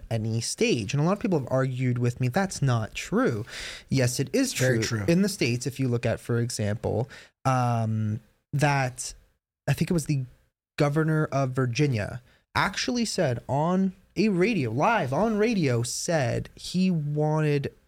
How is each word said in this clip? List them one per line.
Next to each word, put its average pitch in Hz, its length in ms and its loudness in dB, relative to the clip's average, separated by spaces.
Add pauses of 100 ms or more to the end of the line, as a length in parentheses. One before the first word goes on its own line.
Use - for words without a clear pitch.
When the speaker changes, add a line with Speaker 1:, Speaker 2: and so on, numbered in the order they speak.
Speaker 1:
any 113 320 -2
stage. 135 520 0
And 143 80 2
a 156 40 2
lot 180 80 2
of 202 60 -4
people 185 200 0
have 123 120 -6
argued 127 480 0
with 120 200 0
me, 127 80 2
"That's 196 340 -2
not 120 340 0
true." 175 500 0 (440)
Yes, 123 300 2
it 139 140 -2
is 254 200 0
Speaker 2:
Very 127 260 2
Speaker 1:
true. 110 200 -2
Speaker 2:
true. 98 80 -4
Speaker 1:
In 170 140 4
the 202 80 2
States, 123 380 -2
if 127 120 -8
you 135 80 2
look 120 180 0
at, 113 140 0
for 117 200 -2
example, 107 680 -2 (360)
um, 113 760 0 (320)
that 139 600 0 (540)
I 139 60 2
think 170 180 0
it - 20 2
was 160 120 0
the 139 180 0 (540)
governor 156 480 2
of 135 260 0
Virginia 127 680 0 (340)
actually 220 500 0
said 135 340 0 (100)
on 180 440 0 (220)
a 214 140 2
radio, 180 420 0
live 160 420 2
on 208 240 0
radio, 175 460 2
said 120 720 -2
he 185 340 0
wanted 151 840 0 (160)